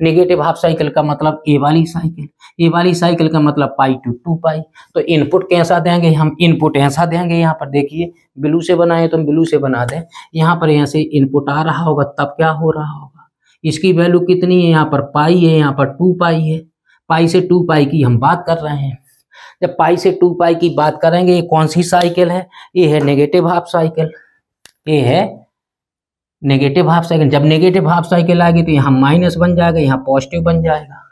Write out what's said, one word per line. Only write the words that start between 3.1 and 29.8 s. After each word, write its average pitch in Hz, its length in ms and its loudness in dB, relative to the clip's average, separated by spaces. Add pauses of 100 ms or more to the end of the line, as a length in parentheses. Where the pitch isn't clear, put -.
का 156 120 0
मतलब 143 380 0
pi 135 200 0
to 123 160 -6
टू 170 220 -6
पाई। 160 240 -4 (340)
तो 165 80 0
input 160 480 0
कैसा 170 300 2
देंगे 170 320 2
हम, 156 280 0
input 156 380 2
ऐसा 143 280 0
देंगे, 170 280 -4
यहाँ 165 200 0
पर 143 160 -10
देखिए 147 420 -4 (260)
blue 151 220 -2
से 170 140 0
बनाए 165 340 2
तो 165 80 -2
हम 160 100 -2
blue 156 180 0
से 165 140 0
बना 127 260 -2
दें, 131 160 -8 (340)
यहाँ 165 220 0
पर 165 140 0
यहाँ 147 160 2
से 156 140 -2
इनपुट 143 500 -2
आ 147 120 -4
रहा 160 220 -4
होगा 147 200 0 (140)
तब 143 180 -6
क्या 160 140 0
हो 160 200 -2
रहा 151 220 -8
होगा, - 360 -20 (360)
इसकी 180 300 0
value 175 280 2
कितनी 180 400 2
है, 170 80 2
यहाँ 156 160 2
पर 139 140 -2 (140)
पाई 160 240 2
है, 160 180 4
यहाँ 147 160 2
पर 135 160 -2
टू 180 320 0
पाई 165 220 0
है, 160 180 -4 (500)
पाई 165 180 2
से 180 140 2
टू 180 220 2
पाई 156 220 2
की 147 160 0
हम 123 160 2
बात 165 280 0
कर 165 120 0
रहे 151 180 -6
हैं। 139 220 -8 (640)
जब 175 160 -4
पाई 170 180 2
से 175 160 0
टू - 220 2
पाई 170 200 2
की 170 200 0
बात 151 280 0
करेंगे, 175 300 2
ये 180 120 2
कौन 160 220 0
सी 170 180 0
cycle 175 460 0
है, 180 160 -4 (300)
ये 180 120 4
है 151 140 2
negative 147 460 2
half 175 180 -2
cycle, 160 440 -2 (800)
ये 151 120 2
है 175 220 2 (1200)
negative 139 480 2
half 165 140 2
cycle। 156 260 0
जब 143 140 2
negative 160 440 2
half 170 160 0
cycle 170 380 2
आएगी 170 200 2
तो 165 80 -2
यहाँ 139 220 2
minus 160 440 2
बन 175 200 2
जाएगा, 170 240 2